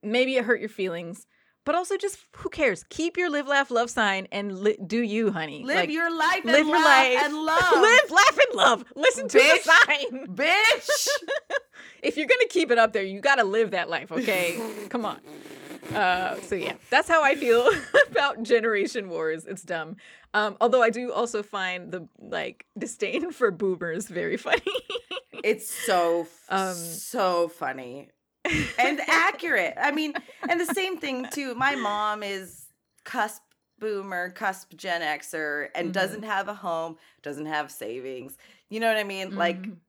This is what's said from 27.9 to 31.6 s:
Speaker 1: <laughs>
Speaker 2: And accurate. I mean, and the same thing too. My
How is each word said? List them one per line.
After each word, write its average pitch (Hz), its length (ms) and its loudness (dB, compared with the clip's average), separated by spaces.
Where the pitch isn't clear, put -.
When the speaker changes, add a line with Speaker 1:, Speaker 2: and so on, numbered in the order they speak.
Speaker 1:
<laughs> 359 60 -2
Speaker 2:
And 269 300 2
accurate. 320 680 0
I 285 140 0
mean, 302 240 -4
and 339 120 0
the 349 140 0
same 370 240 -4
thing 254 340 -6
too. 262 240 -6
My 269 180 0